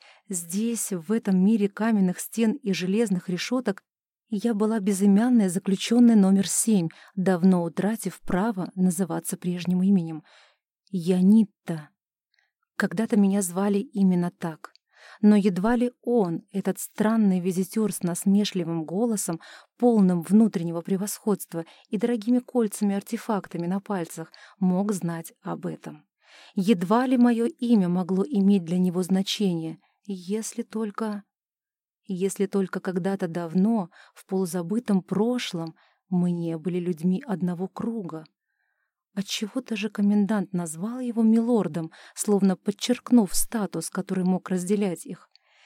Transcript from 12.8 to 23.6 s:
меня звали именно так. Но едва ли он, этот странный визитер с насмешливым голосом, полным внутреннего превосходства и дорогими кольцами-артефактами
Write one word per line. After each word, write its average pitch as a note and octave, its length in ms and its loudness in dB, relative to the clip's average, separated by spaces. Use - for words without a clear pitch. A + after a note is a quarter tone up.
меня G3+ 260 4
звали G3 380 -2
именно F3+ 520 0
так. - 420 -10
Но G#3 140 8
едва G3+ 400 2
ли A#3+ 160 0
он, G3+ 500 0
этот F#3+ 280 -4
странный G#3+ 600 2
визитер F#3+ 520 -2
с - 120 -8
насмешливым F3 840 0
голосом, F#3+ 540 -2
полным G3 440 4
внутреннего F3 600 2
превосходства F#3+ 840 -4
и A3 80 -4
дорогими A#3+ 420 0
кольцами-артефактами G3+ 1300 -4